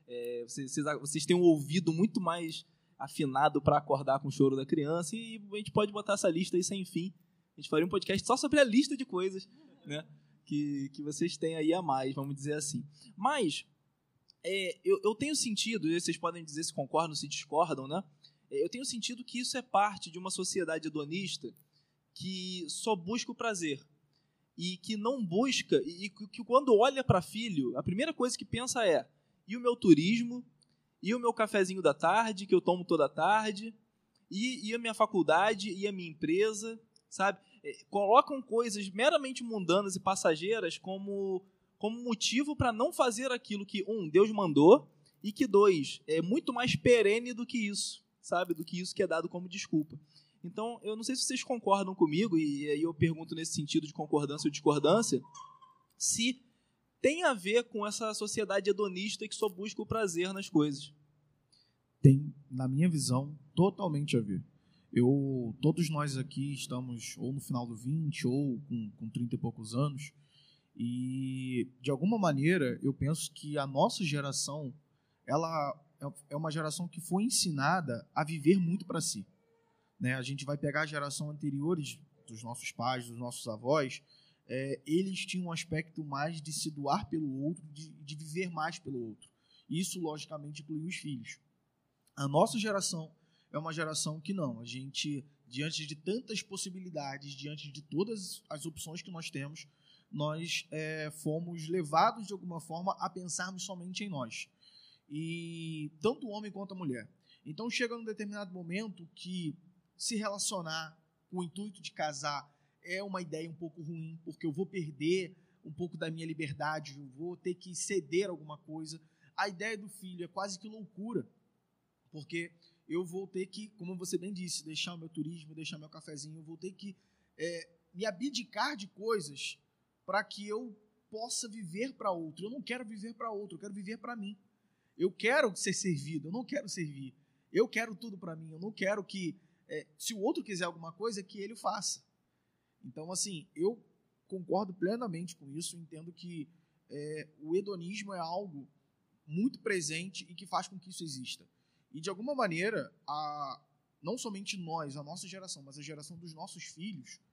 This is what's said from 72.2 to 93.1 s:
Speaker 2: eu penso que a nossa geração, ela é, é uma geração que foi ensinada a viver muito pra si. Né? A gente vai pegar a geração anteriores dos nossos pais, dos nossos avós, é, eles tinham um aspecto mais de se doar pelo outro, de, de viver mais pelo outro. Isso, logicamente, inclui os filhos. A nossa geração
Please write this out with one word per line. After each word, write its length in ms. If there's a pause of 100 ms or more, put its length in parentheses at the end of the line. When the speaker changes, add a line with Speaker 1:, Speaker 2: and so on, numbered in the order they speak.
Speaker 2:
eu 120
penso 400
que 240
a 100
nossa 380
geração, 680 (540)
ela 560 (160)
é, 60 (240)
é 80
uma 120
geração 380
que 140
foi 220
ensinada 920
a 80
viver 340
muito 280
pra 160
si. 260 (720)
Né? 160
A 60
gente 240
vai 120
pegar 260
a 20
geração 440
anteriores 720 (260)
dos 160
nossos 300
pais, 340
dos 120
nossos 320
avós, 520 (460)
é, 380
eles 400
tinham 220
um 40
aspecto 540
mais 360
de 120
se 180
doar 380
pelo 200 (120)
outro, 260
de, 220
de 260
viver 340
mais 300
pelo 300
outro. 200 (400)
Isso, 300
logicamente, 600
inclui 260
os 80
filhos. 440 (760)
A 140
nossa 280
geração 560 (380)